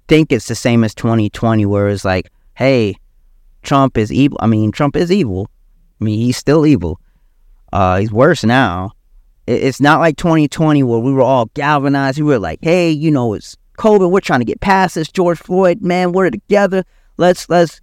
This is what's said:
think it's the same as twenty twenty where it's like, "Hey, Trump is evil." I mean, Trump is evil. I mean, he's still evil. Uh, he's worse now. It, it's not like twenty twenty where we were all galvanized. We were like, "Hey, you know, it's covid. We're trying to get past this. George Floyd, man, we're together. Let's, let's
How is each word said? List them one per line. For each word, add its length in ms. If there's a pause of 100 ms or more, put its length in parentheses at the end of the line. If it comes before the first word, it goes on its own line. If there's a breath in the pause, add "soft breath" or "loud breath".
think 240
it's 160
the 80
same 300
as 100
twenty 360
twenty 360
where 220
it's 160
like, 260 (240)
"Hey, 400 (680)
Trump 360
is 140
evil." 280
I 60
mean, 240
Trump 240
is 160
evil. 400 (500)
I 40
mean, 140
he's 180
still 280
evil. 360 (720)
Uh, 260
he's 140
worse 320
now. 480 (560)
It, 160
it's 160
not 180
like 180
twenty 300
twenty 380
where 160
we 120
were 100
all 320
galvanized. 640
We 60
were 140
like, 240
"Hey, 300
you 180
know, 240
it's 220 (200)
covid. 320
We're 120
trying 200
to 40
get 160
past 340
this. 140
George 300
Floyd, 440
man, 300
we're 180
together. 540 (320)
Let's, 320
let's 340